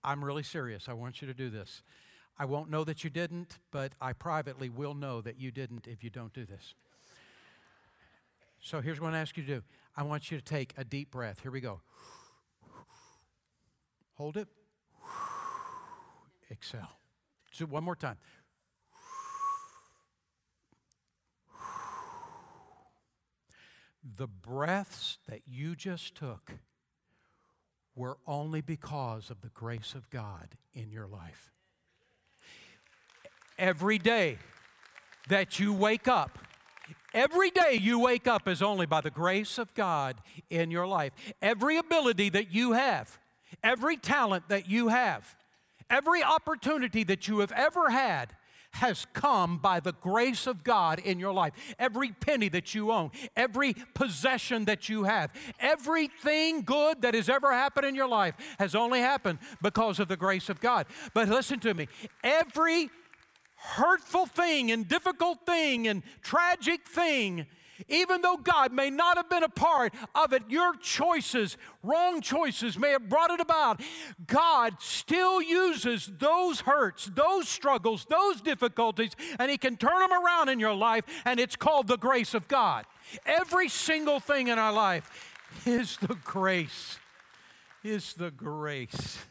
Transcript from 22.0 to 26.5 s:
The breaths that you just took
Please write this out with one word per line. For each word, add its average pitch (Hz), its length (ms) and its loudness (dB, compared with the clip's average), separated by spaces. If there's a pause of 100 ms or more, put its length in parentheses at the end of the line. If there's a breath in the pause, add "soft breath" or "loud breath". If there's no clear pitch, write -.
The 131 100 -10
breaths 135 920 -6 (100)
that - 180 -16
you 147 300 -10
just - 400 -12
took 120 380 -14 (1400)